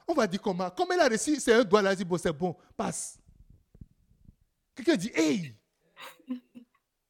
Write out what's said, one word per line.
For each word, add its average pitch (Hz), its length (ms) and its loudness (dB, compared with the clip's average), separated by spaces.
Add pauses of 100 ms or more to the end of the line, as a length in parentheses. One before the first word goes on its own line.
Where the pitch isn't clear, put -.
on 339 80 -2
va 214 140 2
dire 180 140 -6
comment ? » 185 300 -2
Comme 359 200 -2
elle 359 80 2
a 302 80 6
reçu, 254 320 0
c'est 240 140 4
un 240 100 6
doigt 202 180 4
là, 196 100 2
elle 185 60 -2
dit, « 202 80 -6
Bon, 170 120 -2
c'est 165 160 -2
bon, 160 240 -6 (180)
passe. » - 420 -8 (1600)
Quelqu'un 277 220 2
dit, « 180 160 -6
Hey !» 220 420 0 (1500)